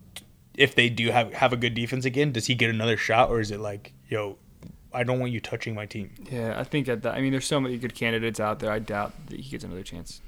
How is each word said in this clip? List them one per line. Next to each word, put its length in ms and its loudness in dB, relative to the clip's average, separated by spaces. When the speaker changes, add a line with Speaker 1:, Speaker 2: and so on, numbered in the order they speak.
Speaker 1:
if 160 8
they 160 6
do 220 2
have, 220 4
have 200 4
a 40 0
good 180 0
defense 300 -2
again, 260 2
does 160 0
he 80 4
get 160 4
another 260 2
shot, 320 4
or 120 4
is 100 -2
it 80 -6
like, 340 -8
"Yo, 300 -4
I 100 -4
don't 160 0
want 140 -2
you 80 -4
touching 340 -6
my 100 -6
team"? 260 -10
Speaker 2:
Yeah, 260 -4
I 60 -4
think 240 -2
at 160 -2
that, 100 0
I 80 -2
mean, 120 2
there's 120 -2
so 140 0
many 180 0
good 160 -6
candidates 460 0
out 200 0
there. 120 -2
I 80 0
doubt 320 -4
that 120 -12
he 120 -12
gets 140 -10
another 180 -10
chance. 440 -14